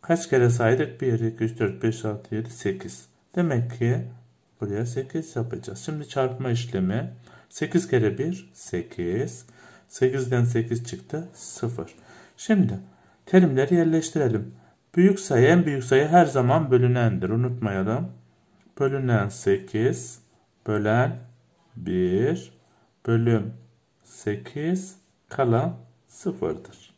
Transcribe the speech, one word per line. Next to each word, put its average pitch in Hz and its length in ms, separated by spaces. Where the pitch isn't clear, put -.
Kaç - 280
kere 123 200
saydık? 113 500
Bir, 117 200
iki, 113 240
üç, 113 140
dört, 98 240
beş, 113 220
altı, 107 300
yedi, 117 160
sekiz. - 560
Demek 147 440
ki 117 260
buraya 104 260
sekiz 135 500
yapacağız. - 420
Şimdi 151 300
çarpma 131 420
işlemi. 107 640
Sekiz - 400
kere 107 300
bir, 175 360
sekiz. 90 920
Sekizden 127 560
sekiz 117 400
çıktı, - 500
sıfır. - 600
Şimdi 190 420
terimleri 151 480
yerleştirelim. 160 800
Büyük 190 240
sayı, 127 260
en 165 200
büyük 135 180
sayı 135 240
her 170 180
zaman 139 440
bölünendir. 120 600
Unutmayalım. 117 840
Bölünen 127 480
sekiz, - 920
bölen 107 500
bir, 175 760
bölüm 117 480
sekiz, 151 920
kalan 131 480
sıfırdır. - 880